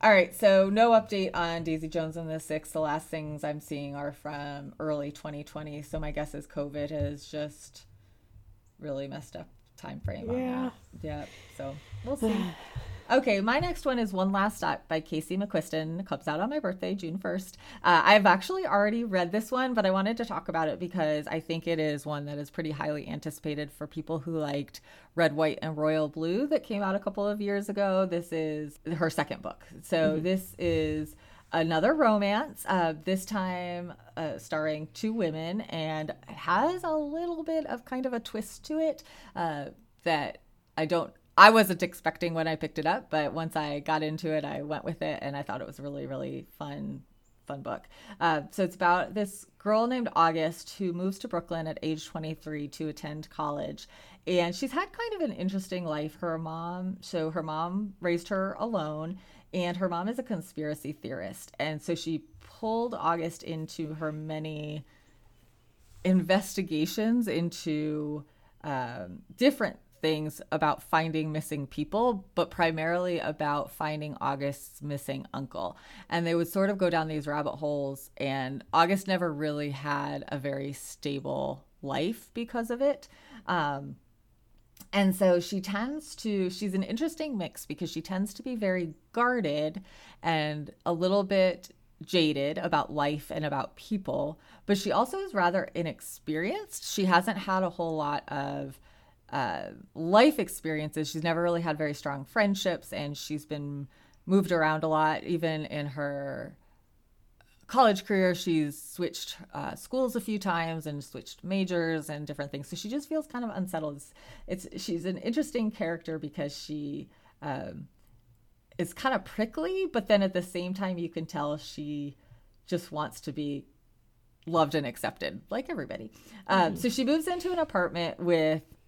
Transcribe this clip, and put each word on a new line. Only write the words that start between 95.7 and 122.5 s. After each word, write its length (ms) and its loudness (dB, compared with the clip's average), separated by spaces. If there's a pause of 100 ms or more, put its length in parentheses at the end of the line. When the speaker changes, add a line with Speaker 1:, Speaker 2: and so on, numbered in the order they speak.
Speaker 1:
inexperienced. 1160 -4
She 140 2
hasn't 320 6
had 240 0
a 80 2
whole 260 -2
lot 340 -2
of, 500 -6 (520)
uh, 380 -2 (260)
life 440 6
experiences. 680 -4
She's 140 -4
never 180 2
really 200 2
had 160 0
very 160 -2
strong 320 -6
friendships, 640 0
and 240 -4
she's 300 -6
been 420 -6 (380)
moved 260 4
around 320 4
a 60 2
lot. 340 4
Even 440 0
in 180 -4
her 720 -6 (1080)
college 360 6
career, 320 4
she's 460 0
switched, 560 -6 (160)
uh, 220 -6
schools 420 -2
a 40 -2
few 160 -2
times 480 -2
and 160 -6
switched 440 -14
majors 640 2
and 180 -6
different 240 -6
things. 160 -8
So 80 -10
she 140 -6
just 180 -4
feels 180 0
kind 200 -6
of 100 -4
unsettled. 480 -4 (440)
It's, 180 -6
it's, 180 -10
she's 220 -2
an 140 -2
interesting 520 0
character 480 -4
because 380 -6
she, 500 -8 (340)
um, 460 -8 (920)
is 160 -2
kind 220 0
of 80 -2
prickly, 680 -2
but 140 0
then 160 6
at 100 0
the 80 0
same 320 -4
time, 240 -4
you 100 -4
can 180 -6
tell 320 -4
she 600 -8 (500)